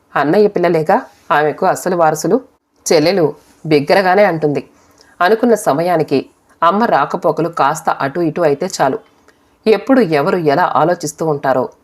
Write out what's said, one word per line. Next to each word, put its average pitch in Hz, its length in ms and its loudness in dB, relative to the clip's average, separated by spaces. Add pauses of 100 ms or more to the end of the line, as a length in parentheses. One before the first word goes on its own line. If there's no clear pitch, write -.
(160)
అన్నయ్య 170 320 2
పిల్లలేగా 175 540 0 (280)
ఆమెకు 151 360 0
అసలు 175 300 -2
వారసులు. 165 440 0 (520)
చెల్లెలు 170 420 2 (320)
బిగ్గరగానే 185 580 2
అంటుంది. 151 460 -2 (500)
అనుకున్న 226 340 2
సమయానికి 160 760 -2 (320)
అమ్మ 185 220 2
రాకపోకలు 156 640 -2
కాస్త 156 420 -2
అటు 139 300 -4
ఇటు 170 200 -4
అయితే 147 280 0 (120)
చాలు. 135 180 0 (680)
ఎప్పుడు 220 340 2
ఎవరు 165 360 0
ఎలా 160 400 0
ఆలోచిస్తూ 160 500 -2
ఉంటారో, 139 420 -2 (160)